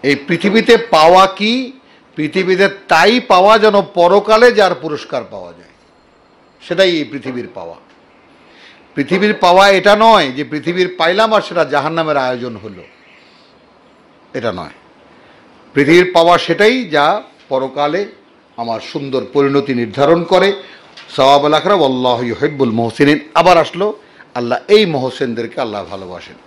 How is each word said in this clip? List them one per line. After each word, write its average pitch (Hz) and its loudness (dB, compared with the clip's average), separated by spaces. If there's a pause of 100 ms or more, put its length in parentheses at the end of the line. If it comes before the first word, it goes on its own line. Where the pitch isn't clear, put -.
এই 143 0 (120)
পৃথিবীতে 190 2 (160)
পাওয়া 170 6
কি? 208 -4 (640)
পৃথিবীতে 180 0 (200)
তাই 180 4 (180)
পাওয়া 190 4
যেন 208 2 (180)
পরকালে 202 4
যার 196 2
পুরস্কার 143 -8 (100)
পাওয়া 92 -16
যায়, 87 -20 (880)
সেটাই 180 0
এই 147 -6
পৃথিবীর 123 -10
পাওয়া। 85 -16 (1160)
পৃথিবীর 180 -2 (100)
পাওয়া 180 6
এটা 196 4
নয় 214 4
যে 139 -8
পৃথিবীর 165 -4
পাইলাম 190 0
আর 208 0
সেটা - -2 (100)
জাহান্নামের 156 -2
আয়োজন 127 -4
হলো, 95 -16 (1500)
এটা 117 -6
নয়। 87 -12 (1000)
পৃথিবীর 160 4
পাওয়া 170 4
সেটাই 202 0 (200)
যা 147 2 (440)
পরকালে 139 -4 (560)
আমার 117 -6
সুন্দর 135 -6 (120)
পরিণতি 139 0
নির্ধারণ 135 -2
করে। 185 2 (680)
সাওয়াবুল 143 2
আখিরা 180 0
ওয়াল্লাহু 127 0
ইউহিব্বুল 127 -4
মুহসিনিন। 143 0 (140)
আবার 175 4
আসলো, 170 -2 (480)
আল্লাহ 120 -4
এই 214 4
মহসেনদেরকে 127 -6
আল্লাহ 104 -8
ভালোবাসেন। 90 -16